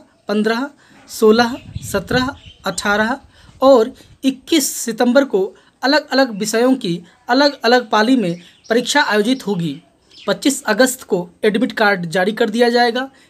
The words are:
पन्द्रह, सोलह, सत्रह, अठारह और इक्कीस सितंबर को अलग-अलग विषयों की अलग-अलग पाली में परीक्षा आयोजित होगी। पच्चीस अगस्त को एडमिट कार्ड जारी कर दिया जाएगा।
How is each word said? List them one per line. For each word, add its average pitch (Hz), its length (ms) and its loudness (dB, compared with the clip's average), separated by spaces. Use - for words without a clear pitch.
पन्द्रह, 220 420 -2
सोलह, 233 500 2
सत्रह, 254 440 -4
अठारह 208 560 -2
और 262 320 6
इक्कीस 269 480 -2
सितंबर 247 520 0
को 202 300 -2
अलग-अलग 269 480 0
विषयों 220 440 0
की 175 280 -4
अलग-अलग 254 600 2
पाली 220 260 4
में 175 240 -2
परीक्षा 240 320 0
आयोजित 208 440 -2
होगी। 170 360 -6
पच्चीस 208 360 -2
अगस्त 233 400 0
को 175 280 -4
एडमिट 214 280 0
कार्ड 202 340 0
जारी 185 260 -2
कर 226 180 -2
दिया 240 180 2
जाएगा। 240 420 0